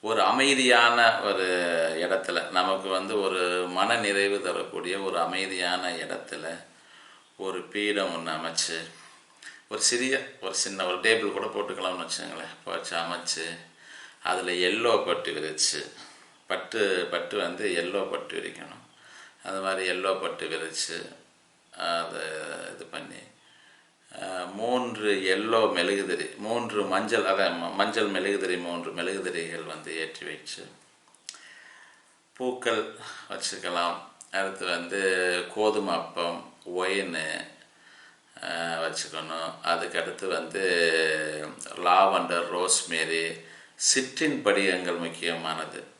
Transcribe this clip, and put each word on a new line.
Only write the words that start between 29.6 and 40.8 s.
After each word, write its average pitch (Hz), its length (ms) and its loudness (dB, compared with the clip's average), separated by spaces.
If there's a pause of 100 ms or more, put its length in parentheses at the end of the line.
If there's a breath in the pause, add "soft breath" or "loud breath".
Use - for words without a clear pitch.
வந்து 80 360 -8
ஏற்றி 80 260 -8
வச்சு, 76 380 -12 (1700 loud breath)
பூக்கள் 120 600 -2 (340 loud breath)
வச்சுக்கலாம். 90 640 -2 (360)
அடுத்து 95 340 -2
வந்து 87 360 -2 (520)
கோதுமை 104 400 2
அப்பம், 85 600 -4 (240)
ஒயின்னு, 85 680 -2 (1000 loud breath)
ஆ, - 40 -6 (320)
வச்சுக்கணும். 80 720 -6 (140)
அதுக்கடுத்து 87 600 -2
வந்து 92 360 -2 (1120)